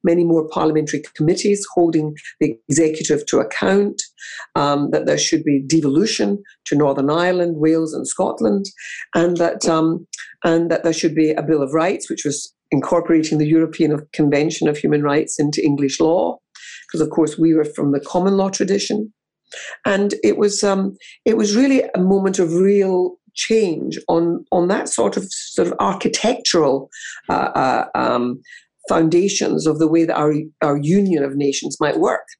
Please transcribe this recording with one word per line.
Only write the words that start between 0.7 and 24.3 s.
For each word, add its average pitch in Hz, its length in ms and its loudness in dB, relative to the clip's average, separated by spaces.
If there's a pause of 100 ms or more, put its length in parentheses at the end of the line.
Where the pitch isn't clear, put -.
committees 190 600 0
holding 160 400 2 (240)
the 151 160 0 (140)
executive 156 560 0
to - 140 0
account, - 640 0 (540)
um, 143 360 0
that 151 140 0
there 147 120 0
should 156 260 0
be 143 240 2
devolution 147 720 0 (240)
to 151 100 -2
Northern 143 340 2
Ireland, 175 480 0
Wales 160 360 0
and - 140 -8
Scotland, 202 580 -2 (480)
and 175 240 2
that, 170 300 -2
um, 165 400 0 (380)
and 170 260 2
that 160 120 -2
there 165 100 2
should 160 200 -2
be 156 180 2
a 151 120 -2
Bill 151 180 2
of 135 120 -2
Rights, 165 360 -2
which - 140 -8
was - 320 -8 (160)
incorporating 156 680 2
the 151 100 2
European 156 680 0
Convention 156 560 0
of 147 80 -2
Human 147 260 0
Rights 147 360 0
into 147 240 -2
English 143 360 0
law, 165 400 2 (500)
'cause 160 120 -4
of 151 80 0
course 156 280 0
we 160 160 4
were 156 120 2
from 143 260 -2
the 143 80 0
common 185 380 0
law 190 120 0
tradition. 202 640 -2 (720)
And 202 380 0
it - 160 2
was, 202 240 0
um, 196 340 0 (280)
it 226 120 2
was 208 180 0
really 269 280 4 (100)
a 185 60 -2
moment 196 400 2
of 165 160 2
real 190 640 2 (180)
change 202 720 -2
on, 170 440 0